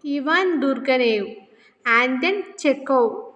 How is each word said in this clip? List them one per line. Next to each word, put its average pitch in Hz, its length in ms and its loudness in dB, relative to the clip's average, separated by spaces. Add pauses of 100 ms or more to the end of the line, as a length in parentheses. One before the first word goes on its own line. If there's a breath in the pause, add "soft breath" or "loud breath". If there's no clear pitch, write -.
ഇവാൻ 302 560 0
ദുർഗനേവ്, 240 680 0 (600 soft breath)
ആന്റൺ 254 560 0 (160)
ചെക്കോവ് 262 640 0 (120)